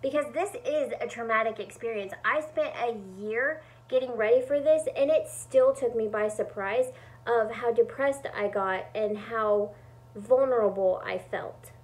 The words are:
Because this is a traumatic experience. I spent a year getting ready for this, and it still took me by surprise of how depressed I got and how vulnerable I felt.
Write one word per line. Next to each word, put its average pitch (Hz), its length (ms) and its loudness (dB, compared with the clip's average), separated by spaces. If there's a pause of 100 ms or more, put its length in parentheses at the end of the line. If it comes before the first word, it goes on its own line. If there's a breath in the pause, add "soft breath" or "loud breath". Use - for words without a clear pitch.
Because 277 320 0
this 359 220 -2 (100)
is 285 340 0
a 247 60 -4
traumatic 226 540 -2
experience. 208 520 -8 (120)
I 233 160 2
spent 302 340 -2
a 233 220 -2 (200)
year 233 460 -2 (260 loud breath)
getting 254 280 0
ready 226 280 4
for 285 140 0
this, 311 380 4
and 277 120 4
it 311 200 2
still 262 440 4
took 254 220 -2
me 220 140 0
by 214 180 0
surprise 214 600 -2 (420 loud breath)
of 226 240 2
how 233 200 -2
depressed 269 540 0 (100)
I 202 120 -2
got 190 440 -2
and 208 240 -2
how 208 540 0 (440 loud breath)
vulnerable 208 920 2
I 185 140 -4
felt. - 540 -10 (120)